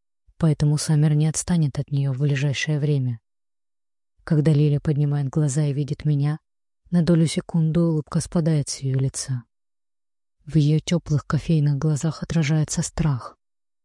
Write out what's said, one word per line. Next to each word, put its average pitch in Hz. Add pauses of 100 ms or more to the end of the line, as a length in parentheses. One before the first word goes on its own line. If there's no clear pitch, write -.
(400)
поэтому 151
Саммер 151
не 151
отстанет 160
от 143
нее 139
в 123
ближайшее 143
время. 135 (1040)
Когда 151
Лиля 143
поднимает 143
глаза 151
и 143
видит 143
меня, 147 (520)
на 175
долю 160
секунды 160
улыбка 160
спадает 156
с -
ее 135
лица. 135 (1040)
В 147
ее 151
теплых -
кофейных 147
глазах 156
отражается 156
страх, - (480)